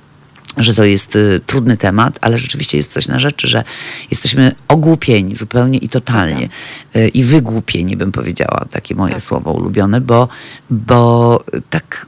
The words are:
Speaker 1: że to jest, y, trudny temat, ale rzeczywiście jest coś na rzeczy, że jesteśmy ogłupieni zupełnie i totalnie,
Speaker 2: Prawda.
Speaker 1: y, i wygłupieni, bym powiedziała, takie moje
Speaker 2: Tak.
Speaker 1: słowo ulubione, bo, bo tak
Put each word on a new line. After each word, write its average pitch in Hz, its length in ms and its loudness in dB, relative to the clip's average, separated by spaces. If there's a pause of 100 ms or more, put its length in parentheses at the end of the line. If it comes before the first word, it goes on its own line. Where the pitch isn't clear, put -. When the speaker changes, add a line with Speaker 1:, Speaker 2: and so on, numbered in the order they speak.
(560)
Speaker 1:
że 113 180 2
to 107 100 6
jest, 101 320 2
y, 101 300 4
trudny 123 300 0
temat, 104 440 0
ale 117 180 0
rzeczywiście 143 400 -6
jest - 140 -4
coś - 160 -4
na - 100 -2
rzeczy, 143 300 -2
że 113 160 0 (460)
jesteśmy - 420 0 (160)
ogłupieni 139 680 2
zupełnie 123 420 0
i 127 100 -4
totalnie, 90 600 -2 (440)
Speaker 2:
Prawda. 113 140 2
Speaker 1:
y, - 20 0
i 127 160 2
wygłupieni, 113 720 0
bym 95 160 -2
powiedziała, - 580 -4
takie - 240 -8
moje 92 200 -2
Speaker 2:
Tak. - 80 -8
Speaker 1:
słowo - 300 -4
ulubione, 98 480 0
bo, 123 280 4 (420)
bo 117 760 4 (260)
tak - 380 -8